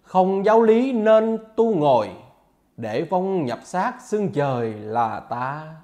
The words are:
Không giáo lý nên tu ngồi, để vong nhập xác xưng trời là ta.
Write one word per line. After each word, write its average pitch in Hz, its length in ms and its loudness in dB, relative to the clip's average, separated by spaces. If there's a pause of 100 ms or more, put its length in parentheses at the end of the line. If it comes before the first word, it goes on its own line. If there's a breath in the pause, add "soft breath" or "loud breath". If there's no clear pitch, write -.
Không 190 440 0
giáo 220 160 6
lý 233 300 4
nên 220 460 2 (180)
tu 226 200 2
ngồi, 131 340 2 (680)
để 113 240 -6
vong 185 440 -2
nhập 117 180 -6
xác 202 380 -4
xưng 208 300 -4
trời 127 420 -2
là 107 460 -4
ta. 143 640 -10